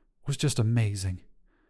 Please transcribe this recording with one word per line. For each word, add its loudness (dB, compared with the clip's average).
was -2
just 0
amazing. 0